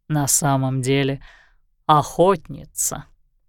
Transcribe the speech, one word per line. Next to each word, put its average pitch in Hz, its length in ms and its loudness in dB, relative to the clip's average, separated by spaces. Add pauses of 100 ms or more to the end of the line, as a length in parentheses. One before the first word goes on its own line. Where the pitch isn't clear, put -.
на 147 180 0
самом 131 540 0
деле 135 400 -2 (640)
охотница». - 1200 0 (440)